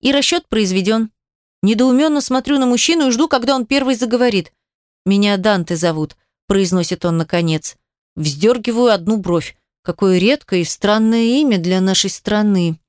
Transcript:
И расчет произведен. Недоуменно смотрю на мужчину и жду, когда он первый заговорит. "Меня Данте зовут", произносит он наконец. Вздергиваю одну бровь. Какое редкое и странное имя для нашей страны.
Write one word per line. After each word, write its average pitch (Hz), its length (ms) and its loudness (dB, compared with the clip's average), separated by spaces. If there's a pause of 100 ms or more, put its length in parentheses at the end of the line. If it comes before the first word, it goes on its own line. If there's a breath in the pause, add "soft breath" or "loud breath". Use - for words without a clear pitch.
И 262 100 0
расчет 285 380 0
произведен. 214 600 0 (540)
Недоуменно 262 580 2
смотрю 254 380 -2
на 262 60 0
мужчину 269 420 0
и 262 40 0
жду, 247 160 0
когда 262 280 0
он 254 100 -4
первый 269 300 0
заговорит. 233 560 -2 (540)
"Меня 202 320 2
Данте 185 400 0
зовут", 160 400 -4 (300)
произносит 185 580 0
он 165 120 0
наконец. 165 600 -2 (400)
Вздергиваю 226 760 0
одну 202 260 0
бровь. 175 380 -4 (280)
Какое 185 340 0
редкое 196 440 0
и 165 40 -2
странное 226 720 0
имя 285 200 0
для 180 200 0
нашей 190 300 0
страны. 190 800 0